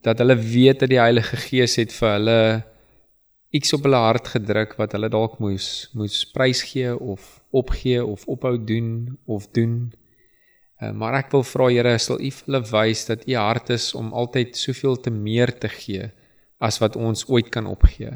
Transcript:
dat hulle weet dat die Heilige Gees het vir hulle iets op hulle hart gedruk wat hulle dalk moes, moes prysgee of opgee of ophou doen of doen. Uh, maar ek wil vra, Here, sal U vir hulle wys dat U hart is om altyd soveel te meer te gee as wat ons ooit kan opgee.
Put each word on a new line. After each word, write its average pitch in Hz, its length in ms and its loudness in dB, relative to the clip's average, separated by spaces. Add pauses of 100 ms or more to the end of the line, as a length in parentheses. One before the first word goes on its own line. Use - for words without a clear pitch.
dat 113 160 0
hulle 123 180 6
weet 120 440 4
dat 131 100 2
die 131 100 4
Heilige 117 360 4
Gees 123 400 0
het 113 160 -2
vir 110 200 2
hulle 110 520 2 (880)
iets 147 180 0
op 143 100 -2
hulle 139 140 4
hart 117 320 2
gedruk 107 480 -2
wat 110 160 -2
hulle 104 160 -4
dalk 110 320 -2
moes, 101 540 -4
moes 107 380 -4
prysgee 131 680 -2
of - 420 -12 (120)
opgee 123 520 0
of 107 240 -8
ophou 123 300 -2
doen 113 580 -4 (100)
of 104 260 -6
doen. 117 400 -2 (920)
Uh, 107 100 -8
maar 110 220 -4
ek 135 180 -4
wil 139 100 4
vra, 127 280 0
Here, 120 280 2
sal - 220 -4
U 135 100 -4
vir - 160 -20
hulle 135 240 -2
wys 110 360 2
dat 110 200 -4
U 131 80 -2
hart 113 360 -2
is 120 240 -2
om 113 180 -8
altyd 120 440 -4
soveel 131 400 -2
te 123 140 -6
meer 110 480 0
te 107 100 -6
gee 101 420 -8 (500)
as 113 200 -2
wat 113 160 0
ons 113 320 -4
ooit 120 220 2
kan 110 160 -6
opgee. 104 500 2